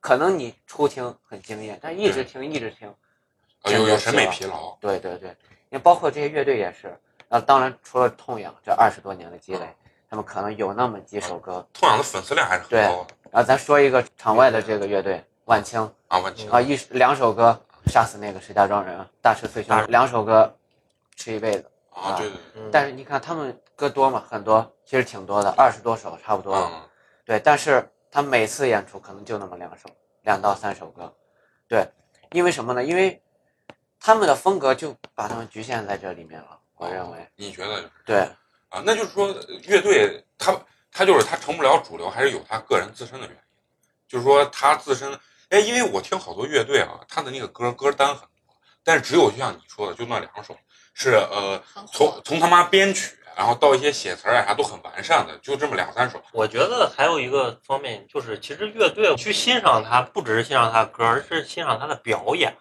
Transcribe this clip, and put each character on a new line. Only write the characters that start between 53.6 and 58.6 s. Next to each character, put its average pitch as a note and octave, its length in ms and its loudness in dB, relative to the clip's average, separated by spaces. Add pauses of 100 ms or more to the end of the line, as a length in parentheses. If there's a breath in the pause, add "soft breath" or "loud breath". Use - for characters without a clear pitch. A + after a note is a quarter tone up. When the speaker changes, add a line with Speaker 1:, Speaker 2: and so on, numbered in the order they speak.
Speaker 2:
一 C3 60 2
些 D3 100 0
写 F#2 240 -6
词 - 140 -6
儿 A#2+ 80 4
啊 A2 100 2
啥 G#2 60 -2
都 G#2+ 100 -2
很 G2 200 -6
完 F2 200 -14
善 D#3+ 240 0
的， D#2 120 -16
就 C#3 180 -8
这 C#3+ 100 -6
么 B2+ 80 -6
两 F2+ 200 -4
三 A#2+ 160 -2
首。 - 120 -16 (100)
Speaker 3:
我 A2 140 0
觉 A2+ 120 -6
得 F#3 360 0
还 C#3 120 0
有 E3 120 0
一 B2+ 120 -4
个 B2+ 340 -2
方 C3+ 160 -6
面 A2 260 -12
就 - 140 -8
是， A2+ 180 -10
其 - 160 -12
实 G3 120 -8